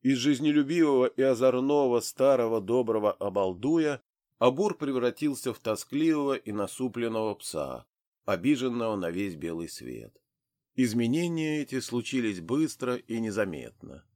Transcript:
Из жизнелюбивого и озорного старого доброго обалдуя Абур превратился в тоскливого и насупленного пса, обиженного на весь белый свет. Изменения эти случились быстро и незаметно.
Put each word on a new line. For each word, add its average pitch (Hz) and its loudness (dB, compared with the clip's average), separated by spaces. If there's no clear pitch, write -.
Из 131 2
жизнелюбивого 147 4
и 123 0
озорного 131 4
старого 117 2
доброго 110 2
обалдуя 104 0
Абур 156 4
превратился 127 -2
в - -10
тоскливого 143 0
и - -10
насупленного 110 -4
пса, 67 -6
обиженного 117 0
на 87 -2
весь 92 -4
белый 82 -8
свет. 57 -14
Изменения 151 0
эти 131 -6
случились 117 -4
быстро 123 -2
и 113 -6
незаметно. 92 -6